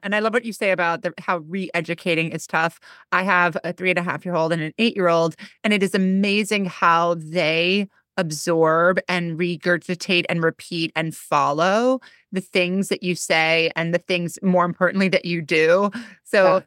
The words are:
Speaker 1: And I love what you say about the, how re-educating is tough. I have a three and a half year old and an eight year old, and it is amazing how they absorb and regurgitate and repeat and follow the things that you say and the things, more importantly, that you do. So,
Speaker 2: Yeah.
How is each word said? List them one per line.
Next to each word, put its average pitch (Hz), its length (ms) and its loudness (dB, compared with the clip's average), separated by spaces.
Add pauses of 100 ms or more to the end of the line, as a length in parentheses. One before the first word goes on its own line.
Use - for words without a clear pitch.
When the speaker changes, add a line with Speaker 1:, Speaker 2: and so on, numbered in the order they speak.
Speaker 1:
And 202 100 -6
I 214 60 2
love 220 140 0
what 233 120 -2
you 220 80 -8
say 208 160 -2
about 170 320 0
the, 175 160 -6
how 185 220 -4
re-educating 165 920 -4
is 160 140 -8
tough. 165 340 -2 (320)
I 180 120 2
have 180 400 2
a 170 100 -6
three 185 160 -4
and 180 80 0
a 175 60 0
half 160 200 -6
year 175 120 -4
old 160 180 0
and 165 80 -2
an 156 160 -6
eight 226 180 0
year 185 120 2
old, 165 280 2 (280)
and 214 100 2
it 202 80 2
is 196 140 0
amazing 196 720 0
how 170 500 2
they 170 720 0 (300)
absorb 165 920 2
and 170 320 -2
regurgitate 175 920 -2
and 170 140 -2
repeat 165 520 -4
and 160 200 -4
follow 180 840 0 (320)
the 190 100 -4
things 185 480 -2
that - 140 -4
you 180 120 -2
say 160 600 0
and 165 180 -2
the 175 40 2
things, 175 440 -4
more 180 240 2
importantly, 190 440 0
that 170 160 0
you 170 160 -4
do. 165 480 4 (340)
So, 202 200 2 (140)
Speaker 2:
Yeah. - 100 -2